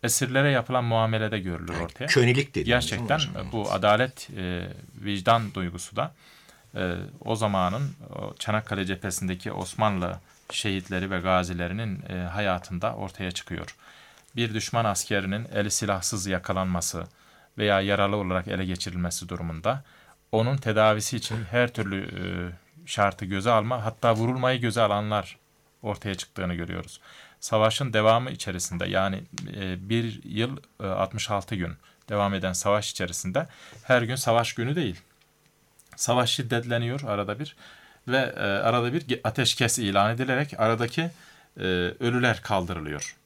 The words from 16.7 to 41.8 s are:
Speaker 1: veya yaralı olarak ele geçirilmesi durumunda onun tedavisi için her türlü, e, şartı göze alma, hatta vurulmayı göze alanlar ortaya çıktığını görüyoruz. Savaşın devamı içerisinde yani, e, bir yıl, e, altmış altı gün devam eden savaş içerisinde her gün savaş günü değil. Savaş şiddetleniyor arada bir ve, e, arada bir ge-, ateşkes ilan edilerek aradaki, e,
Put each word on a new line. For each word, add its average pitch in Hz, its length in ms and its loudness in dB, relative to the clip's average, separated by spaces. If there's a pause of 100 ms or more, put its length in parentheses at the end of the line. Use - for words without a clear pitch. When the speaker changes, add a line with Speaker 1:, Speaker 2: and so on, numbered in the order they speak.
Speaker 1:
veya 104 220 4
yaralı 101 360 2
olarak 92 320 0
ele 95 160 -2
geçirilmesi 90 640 -4
durumunda 87 560 -4 (480)
onun 120 240 2
tedavisi 107 600 4
için 110 340 -6
her 120 220 2
türlü, 98 320 -2
e, 92 200 -8 (640)
şartı 101 380 2
göze 98 260 0
alma, 113 340 2
hatta 113 300 2
vurulmayı 127 460 2
göze 117 220 0
alanlar 104 540 2 (460)
ortaya 104 320 -4
çıktığını 92 400 -6
görüyoruz. 87 460 -8 (400)
Savaşın 110 520 2
devamı 113 380 6
içerisinde 90 560 -6
yani, 95 360 0 (340)
e, 95 320 -6
bir 113 360 -2
yıl, 120 320 -2 (260)
e, 101 40 -4
altmış 95 440 -2
altı 101 240 -2
gün 87 180 -2 (360)
devam 101 260 2
eden 92 180 -2
savaş 104 380 2
içerisinde 92 560 -4 (360)
her 123 200 6
gün 120 140 -2
savaş 117 360 2
günü 127 240 -2
değil. 110 240 -2 (960)
Savaş 123 340 2
şiddetleniyor 120 720 0
arada 104 360 -2
bir 147 180 -10 (520)
ve, 131 280 0
e, - 60 -4
arada 113 500 2
bir 165 80 0
ge-, 123 240 -2
ateşkes 113 540 2
ilan 101 320 4
edilerek 131 500 0
aradaki, 117 500 2 (500)
e, - 20 -4 (380)